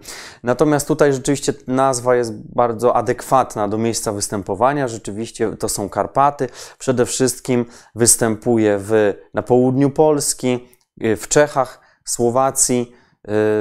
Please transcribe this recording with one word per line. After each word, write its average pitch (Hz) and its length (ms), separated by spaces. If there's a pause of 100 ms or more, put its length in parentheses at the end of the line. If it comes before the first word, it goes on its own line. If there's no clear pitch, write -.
(440)
Natomiast 143 440
tutaj 147 260
rzeczywiście 135 400 (140)
nazwa 127 480
jest 117 400
bardzo 117 400
adekwatna 117 720
do 104 100
miejsca 113 340
występowania, 107 760
rzeczywiście 110 680
to 107 120
są 101 200
Karpaty. 135 580 (300)
Przede 123 280
wszystkim 123 600 (300)
występuje 110 840
w, 104 340 (200)
na 101 80
południu 127 480
Polski, 139 760 (360)
y, 110 120
w - 120
Czechach, 147 540 (240)
Słowacji, 123 840 (360)
y, 101 40 (300)